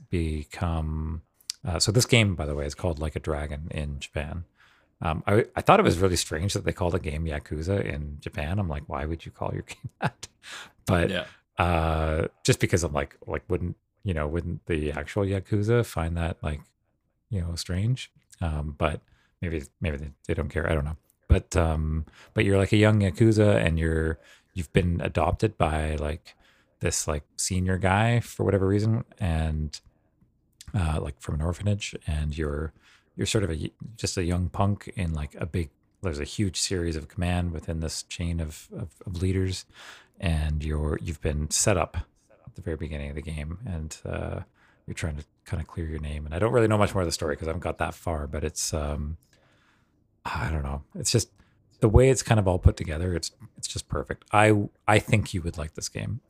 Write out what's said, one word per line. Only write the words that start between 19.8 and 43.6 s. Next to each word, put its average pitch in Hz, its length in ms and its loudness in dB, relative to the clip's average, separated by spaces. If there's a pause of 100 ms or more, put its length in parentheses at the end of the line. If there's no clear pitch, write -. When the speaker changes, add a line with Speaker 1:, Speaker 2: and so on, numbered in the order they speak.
Speaker 1:
maybe 76 160 -2
they, 73 140 -10 (160)
they 85 80 -2
don't 78 140 -2
care. 76 220 0
I - 20 4
don't 73 120 2
know. 78 120 -6 (300)
But, - 300 4
um, 78 480 2 (280)
but 110 120 4
you're, 98 120 6
like, 95 140 4
a 110 60 6
young 107 240 8
Yakuza, 104 560 6
and 90 200 4
you're, 80 420 2 (340)
you've 87 180 -8
been 87 300 2
adopted 87 560 0
by, 78 380 0
like, 76 400 -6 (460)
this, - 260 -2
like, 76 160 -2 (140)
senior 92 400 -2
guy 104 420 4
for - 240 -4
whatever 98 240 4
reason, 110 380 2 (140)
and, 80 600 0 (960)
uh, 80 260 0
like, - 200 -8
from - 140 -4
an 73 60 -2
orphanage, 98 540 -2 (120)
and 76 300 -2
you're, 76 360 -4 (420)
you're - 120 -2
sort 107 160 2
of 87 80 0
a 80 40 -2
y-, - 160 -6 (240)
just - 220 -4
a 95 60 0
young 90 260 0
punk 101 460 -2
in, 85 180 -2
like, 73 220 -6
a - 100 -6
big, 82 240 -4 (320)
there's 78 180 -4
a 73 40 -6
huge 98 360 -2
series 85 360 -2
of 78 120 -8
command 87 440 0
within 82 280 -6
this 80 240 -6
chain 85 360 -4
of, 78 360 -8
of, 87 140 -8 (160)
of 87 160 -6
leaders, 92 440 0 (540)
and 76 440 0
you're, 76 380 -2
you've - 200 -8
been 76 280 -2
set - 280 2
up 80 200 -2 (480)
at - 100 -20
the - 60 -12
very 80 160 -6
beginning 73 320 -8
of 71 60 -10
the 76 60 -6
game, 78 440 -8